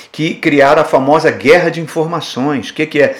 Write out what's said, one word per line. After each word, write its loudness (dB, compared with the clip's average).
que -4
criaram 2
a 0
famosa 2
Guerra 2
de -6
Informações. -6
O -16
que -4
que 0
é? 2